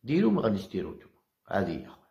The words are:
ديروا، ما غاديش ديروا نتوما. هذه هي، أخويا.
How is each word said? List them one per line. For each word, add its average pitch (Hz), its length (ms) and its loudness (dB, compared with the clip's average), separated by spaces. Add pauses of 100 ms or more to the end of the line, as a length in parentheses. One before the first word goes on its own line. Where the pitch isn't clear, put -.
ديروا، 180 280 4
ما 175 100 2
غاديش 104 260 0
ديروا 87 280 -6
نتوما. - 200 -20 (320)
هذه 92 240 -2
هي، - 140 -8
أخويا. - 260 -20